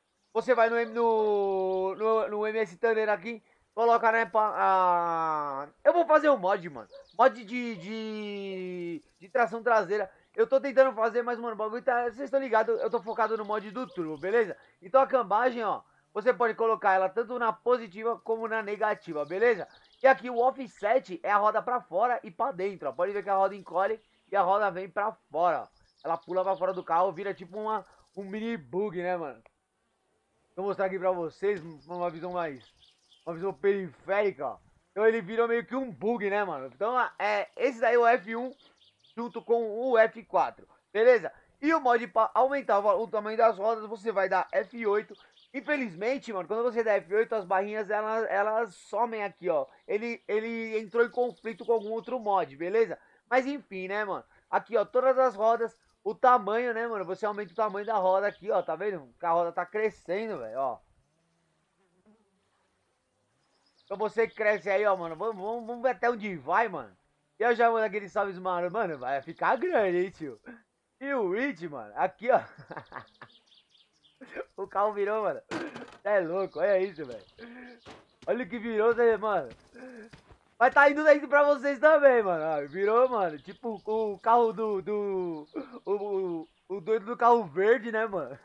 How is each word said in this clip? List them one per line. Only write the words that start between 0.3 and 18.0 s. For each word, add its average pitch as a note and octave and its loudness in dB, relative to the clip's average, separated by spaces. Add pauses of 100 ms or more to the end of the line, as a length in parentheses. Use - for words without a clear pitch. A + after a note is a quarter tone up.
você A#3 0
vai A3+ 6
no A#3 0
M-, A#3 -2
no, G3 0
no, A3 0
no G#3 -4
M G#3+ -4
S G3+ -4
Tanner A3 0
aqui, G#3+ -4 (320)
coloca, A#3 4
né, A3+ 2
pra, G#3+ 0
a... E3 2 (160)
Eu D4 6
vou E4+ 2
fazer D4+ 4
um C#4 6
mod, F#3 -2
mano. B2 -14 (280)
Mod A#3 4
de, A#3 -6
de, G3 -8 (160)
de F#3+ -20
tração A3+ 0
traseira. G#3 0 (240)
Eu A3+ 2
tô C4+ 4
tentando C4 4
fazer, A3+ 0
mas, A#3 -4
mano, A#3 -8
o - -8
bagulho G#3+ -6
tá... A#3+ 0
Vocês B3+ -10
tão C4+ 0
ligados, A3 2
eu A3 -2
tô A3+ -2
focado A3 -2
no G#3+ -8
mod G#3 -4
do A#3 -8
turbo, D#3 -8
beleza? G3 0 (260)
Então F#3+ 2
a C4 2
cambagem, A#3+ 0
ó, E3 -4 (300)
você G#3+ 0
pode A3 0
colocar A3 2
ela F#3+ 2
tanto A3+ -4
na A3+ 0
positiva A3+ -2